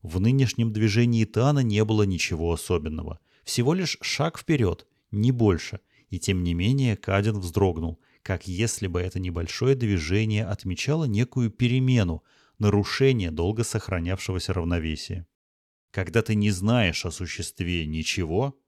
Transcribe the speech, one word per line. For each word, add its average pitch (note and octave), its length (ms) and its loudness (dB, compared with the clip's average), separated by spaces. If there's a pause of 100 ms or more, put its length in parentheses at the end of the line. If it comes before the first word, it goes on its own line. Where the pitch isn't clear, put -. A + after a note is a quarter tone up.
В E2+ 180 -4
нынешнем A#2 540 2
движении A2 520 4
Тана C#3 340 2
не A2 260 2
было G#2+ 180 2
ничего E2+ 480 0
особенного. D#2 680 -4 (240)
Всего C3 320 0
лишь F#3 260 -4
шаг - 380 -4
вперед, A#2 480 0 (240)
не G#2+ 200 2
больше. G#2+ 480 2 (300)
И F#2 100 -6
тем F#2 240 0
не F2 120 2
менее A#2 420 2
Кадин G2+ 420 0
вздрогнул, E2 640 -2 (220)
как F#2 240 -6
если F#2+ 400 -4
бы F2 120 -2
это F#2 200 -4
небольшое F2+ 560 -2
движение G#2+ 680 0
отмечало G2+ 600 -2
некую A#2 460 0
перемену, B2 720 2 (340)
нарушение G#2 760 2
долго F#2 320 0
сохранявшегося F#2 880 -4
равновесия. E2+ 760 -4 (640)
"Когда F#2+ 300 0
ты A2 140 -2
не G#2 140 2
знаешь G2 560 2
о F2 60 -4
существе E2+ 760 -6
ничего" E2 720 -2 (100)